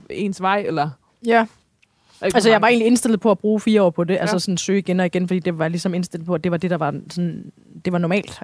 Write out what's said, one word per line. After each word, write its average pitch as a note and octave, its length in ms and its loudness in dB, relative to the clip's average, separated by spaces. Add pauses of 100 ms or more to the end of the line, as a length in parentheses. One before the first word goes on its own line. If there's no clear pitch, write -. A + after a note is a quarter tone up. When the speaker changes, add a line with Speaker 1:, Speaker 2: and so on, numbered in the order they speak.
Speaker 1:
ens F#3+ 320 -6
vej, G3 260 0
eller D#3 220 -2 (360)
Speaker 2:
Ja. A3+ 200 4 (800)
Speaker 1:
Ikke F#3+ 100 2
Speaker 2:
Altså, A3+ 140 4
Speaker 1:
hvor A3+ 40 8
Speaker 2:
jeg - 20 8
var G#3 40 4
Speaker 1:
mange A3 120 4
Speaker 2:
egentlig A3+ 160 4
indstillet A3+ 320 2
på A3 120 2
at F#3+ 80 0
bruge G#3+ 200 0
fire G#3+ 220 2
år F3+ 80 4
på F3 140 -2
det, F3+ 160 0
altså F#3+ 160 0
Speaker 1:
Ja. F3+ 40 -2
Speaker 2:
sådan F3 180 -2
søge F#3+ 220 0
igen F#3 200 -2
og F#3 60 2
igen, F3+ 220 -2
fordi F3+ 120 -2
det E3+ 180 -4
var D#3+ 100 0
ligesom E3+ 260 -4
indstillet F3 340 -6
på, F3+ 80 -2
at D#3+ 80 -4
det F3+ 80 -2
var F3 60 0
det, F3 140 -4
der F3 60 0
var D3 320 -4
sådan, F3 420 -8 (340)
det F#3 80 -2
var F3 60 0
normalt. F3 440 -4